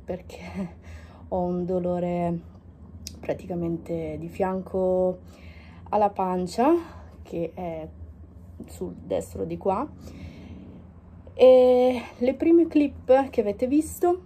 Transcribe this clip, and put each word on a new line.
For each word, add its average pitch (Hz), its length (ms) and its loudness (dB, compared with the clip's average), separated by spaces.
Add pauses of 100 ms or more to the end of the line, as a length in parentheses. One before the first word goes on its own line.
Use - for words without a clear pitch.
perché - 360 -10
<laughs> - 880 -14
ho 185 140 -2
un 180 220 -2
dolore 175 720 -2 (800)
praticamente 165 1000 -6
di 165 80 -10
fianco 185 920 -2 (680)
alla 208 200 2
pancia, 185 640 0 (480)
che 170 320 -6
è 165 340 -8 (760)
sul - 280 -12
destro - 520 -6
di 85 120 -8
qua, 202 300 -2 (1500)
e 254 680 8 (160)
le 254 160 0
prime 330 340 6
clip 269 600 2
che - 120 0
avete 202 260 -2
visto 349 580 2